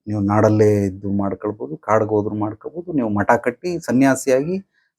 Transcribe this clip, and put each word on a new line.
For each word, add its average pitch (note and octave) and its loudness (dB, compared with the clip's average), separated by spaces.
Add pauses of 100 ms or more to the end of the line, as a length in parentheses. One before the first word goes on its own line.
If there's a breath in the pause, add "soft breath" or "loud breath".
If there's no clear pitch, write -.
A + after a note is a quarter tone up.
ನೀವು G#2+ -4
ನಾಡಲ್ಲೇ G#2+ 4
ಇದ್ದು G2 -6
ಮಾಡ್ಕೊಳ್ಬೋದು, G#2 -6
ಕಾಡ್ಗೆ G#2+ 0
ಹೋದ್ರು G#2 -2
ಮಾಡ್ಕೊಬೋದು, G#2+ -8
ನೀವು B2 -2
ಮಠ G2+ 0
ಕಟ್ಟಿ C3 -2
ಸನ್ಯಾಸಿಯಾಗಿ, C3+ 0 (380)